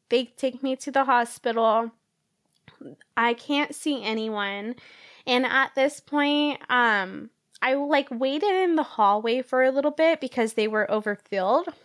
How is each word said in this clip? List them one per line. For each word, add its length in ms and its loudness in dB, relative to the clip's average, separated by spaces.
They 160 0
take 360 -6
me 160 -2
to 140 -10
the 140 2
hospital. 880 0
I 180 2
can't 400 -4
see 300 -4
anyone. 720 -4
And 200 2
at 300 0
this 240 0
point, 600 0
um, 600 0
I, 140 0
like, 360 0
waited 400 -2
in 240 2
the 80 2
hallway 580 2
for 220 0
a 80 4
little 200 0
bit 280 2
because 340 -4
they 140 0
were 240 0
overfilled. 760 -2